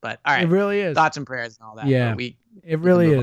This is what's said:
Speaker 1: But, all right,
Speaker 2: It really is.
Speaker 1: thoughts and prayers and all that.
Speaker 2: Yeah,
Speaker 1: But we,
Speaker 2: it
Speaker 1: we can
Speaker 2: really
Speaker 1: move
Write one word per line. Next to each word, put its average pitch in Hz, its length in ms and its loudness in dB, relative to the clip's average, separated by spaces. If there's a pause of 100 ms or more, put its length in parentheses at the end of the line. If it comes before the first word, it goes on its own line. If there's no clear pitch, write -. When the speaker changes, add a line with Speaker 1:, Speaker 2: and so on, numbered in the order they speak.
Speaker 1:
But, 110 240 -10
all 147 80 2
right, - 100 2
Speaker 2:
It 170 40 2
really 202 320 0
is. 175 140 -2
Speaker 1:
thoughts 156 220 2
and 143 100 -10
prayers 117 320 -10
and 113 80 -20
all 110 100 -20
that. 110 100 -8
Speaker 2:
Yeah, 127 240 2
Speaker 1:
But 110 80 -4
we, 123 80 -6
Speaker 2:
it 117 100 -12 (280)
Speaker 1:
we 165 80 -12
can 160 100 -2
Speaker 2:
really 175 240 4
Speaker 1:
move 143 160 4